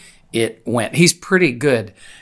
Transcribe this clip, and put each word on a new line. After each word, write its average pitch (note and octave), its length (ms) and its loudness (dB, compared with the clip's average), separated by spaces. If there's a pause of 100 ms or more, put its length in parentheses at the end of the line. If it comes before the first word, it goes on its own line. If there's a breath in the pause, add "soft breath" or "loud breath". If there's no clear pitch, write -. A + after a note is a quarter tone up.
(320 loud breath)
it A2+ 320 -4
went. A2+ 300 -4
He's E3+ 180 4
pretty F3+ 380 0
good A#2+ 420 -2 (280 loud breath)